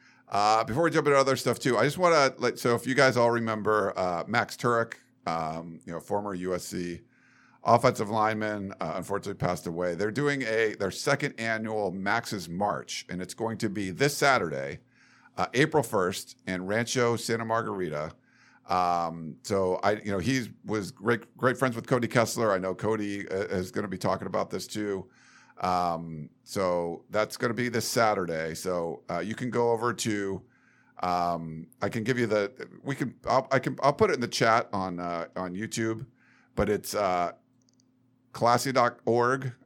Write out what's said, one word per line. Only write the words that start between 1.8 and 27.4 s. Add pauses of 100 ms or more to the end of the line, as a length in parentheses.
just
wanna
let,
so
if
you
guys
all
remember,
uh,
Max
Turek, (320)
um,
you
know,
former
U
S
C (640)
offensive
lineman,
uh,
unfortunately
passed
away.
They're
doing
a,
their
second
annual
Max's
March,
and
it's
going
to
be
this
Saturday, (560)
uh,
April
first (100)
in
Rancho
Santa
Margarita. (580)
Um,
so
I,
you
know,
he (160)
was
great,
great
friends
with
Cody
Kessler.
I
know
Cody,
uh,
is
gonna
be
talking
about
this
too. (500)
Um, (140)
so
that's
gonna